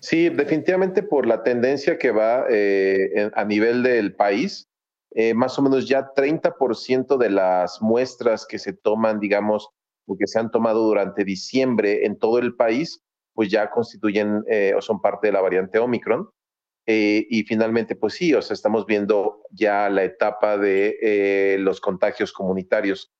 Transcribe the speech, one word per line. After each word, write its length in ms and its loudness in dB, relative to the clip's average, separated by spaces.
Sí, 300 0
definitivamente 720 0
por 240 0
la 160 0
tendencia 560 0
que 120 0
va, 400 0
eh, 640 2
en, 200 0
a 100 -2
nivel 380 2
del 320 2
país, 520 0
eh, 160 2
más 260 0
o 40 2
menos 260 2
ya 260 0
treinta 420 2
por 200 0
ciento 400 0
de 140 2
las 500 2
muestras 680 0
que 120 -12
se 140 -8
toman, 480 0
digamos, 500 -2
o 120 -6
que 80 0
se 120 -2
han 120 -4
tomado 320 2
durante 420 0
diciembre 800 0
en 140 -2
todo 200 2
el 160 -2
país, 460 -4
pues 160 -2
ya 220 0
constituyen, 800 -4
eh, 260 0
o 60 -2
son 180 -4
parte 280 0
de 40 0
la 80 2
variante 380 0
Omicron. 500 -2
Eh, 440 2
y 140 0
finalmente, 520 -2
pues 180 -4
sí, 200 0
o 80 2
sea, 120 -6
estamos 300 -2
viendo 560 0
ya 360 0
la 160 2
etapa 540 -2
de, 420 0
eh, 600 2
los 200 -2
contagios 520 -4
comunitarios, 880 -4